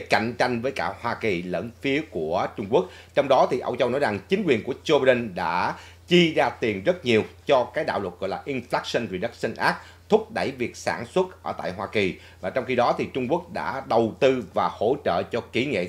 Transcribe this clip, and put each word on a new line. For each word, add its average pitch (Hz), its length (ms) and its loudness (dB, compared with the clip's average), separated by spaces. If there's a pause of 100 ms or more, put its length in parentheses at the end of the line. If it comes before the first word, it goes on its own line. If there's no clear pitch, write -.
cạnh 110 280 2
tranh 123 240 0
với 135 100 -2
cả 92 300 -4
Hoa 117 120 -2
Kỳ 95 280 -2
lẫn 87 280 -6 (120)
phía 139 200 0 (100)
của 87 360 -2 (100)
Trung 104 120 -8
Quốc. 170 160 2 (280)
Trong - 140 2
đó 139 240 6
thì 127 80 0
Âu 120 160 -4
Châu 123 140 2
nói 127 100 0
rằng 107 200 0 (100)
chính 214 140 0
quyền 120 200 2
của 117 100 -6 (120)
Joe 147 140 4
Biden 120 360 4
đã 90 380 -2 (340)
chi 170 260 6
ra 139 160 2
tiền 104 340 -2
rất 180 220 -2
nhiều 110 180 4 (220)
cho 131 180 4
cái 151 200 -4
đạo 101 160 -2
luật 92 200 -6
gọi 95 100 -4
là 101 160 -4
Inflation 135 640 -4
Reduction 104 440 -6
Act, 160 220 0 (320)
thúc 214 220 2
đẩy 95 200 -2
việc 120 240 -6
sản 98 300 -6
xuất 185 380 -4
ở 95 140 -6
tại 82 140 -6
Hoa 98 160 -8
Kỳ. 95 280 0 (260)
Và 95 80 -4
trong 117 160 -4
khi 127 100 -2
đó 120 220 4
thì 139 160 -4
Trung 127 180 -2
Quốc 175 220 -4
đã 101 360 -6
đầu 113 300 2
tư 131 240 4 (100)
và 95 180 2
hỗ 117 240 0 (100)
trợ 92 180 2
cho 113 180 -4
kỹ 117 240 -2
nghệ 95 240 -2